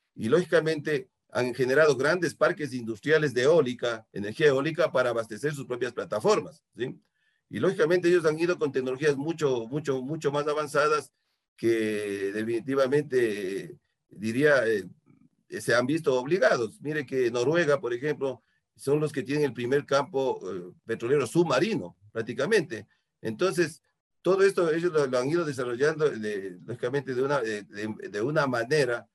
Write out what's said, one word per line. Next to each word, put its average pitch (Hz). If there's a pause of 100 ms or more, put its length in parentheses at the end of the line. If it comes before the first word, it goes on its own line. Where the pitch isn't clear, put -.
(160)
y 110
lógicamente 156 (240)
han 123
generado 135
grandes 147
parques 151
industriales 131
de 120
eólica, 123
energía 107
eólica, 147
para 123
abastecer 113
sus 135
propias 123
plataformas, 107 (140)
¿sí? 120 (500)
Y 101
lógicamente 175
ellos 175
han 156
ido 170
con 147
tecnologías 135
mucho, 139
mucho, 139
mucho 151
más 147
avanzadas 151 (460)
que 104
definitivamente, 117
eh, - (320)
diría, 120
eh, 101 (720)
se 117
han 123
visto 143
obligados. 147
Mire 147
que 127
Noruega, 143
por 120
ejemplo, 135 (320)
son 143
los 151
que 139
tienen 147
el 131
primer 123
campo, 135
eh, 90 (120)
petrolero 120
submarino, 156 (140)
prácticamente. 120 (340)
Entonces, 160 (400)
todo 190
esto 190
ellos 170
lo, 151
lo 127
han 127
ido 170
desarrollando, 139
de, 104
lógicamente, 127
de 123
una, 139
de, 110
de, 101
de 101
una 147
manera 120